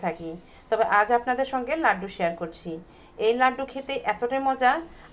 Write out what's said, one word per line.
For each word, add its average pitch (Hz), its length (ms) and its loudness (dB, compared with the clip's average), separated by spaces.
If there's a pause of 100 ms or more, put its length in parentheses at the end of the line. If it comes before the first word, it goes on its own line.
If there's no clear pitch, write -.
থাকি, 165 260 -4 (360)
তবে 220 180 2 (140)
আজ 208 100 4 (100)
আপনাদের 254 340 0
সঙ্গে 254 200 -4 (120)
লাড্ডু 196 320 2
শেয়ার 170 240 0
করছি। 170 300 -10 (480)
এই 220 220 4
লাড্ডু 254 320 4
খেতে 269 220 -8 (180)
এতটাই 247 360 -2
মজা, 262 240 4 (400)